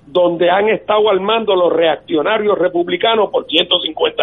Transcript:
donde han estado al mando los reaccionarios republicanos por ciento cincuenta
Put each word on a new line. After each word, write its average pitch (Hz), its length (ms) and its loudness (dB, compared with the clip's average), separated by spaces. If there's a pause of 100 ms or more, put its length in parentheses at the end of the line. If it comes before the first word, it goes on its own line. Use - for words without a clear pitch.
donde 175 420 2
han 202 200 2
estado 214 420 0
al 190 100 2
mando 208 360 0
los 175 160 2
reaccionarios 175 840 0
republicanos 180 720 0
por 135 160 -4
ciento 175 340 0
cincuenta 156 420 -4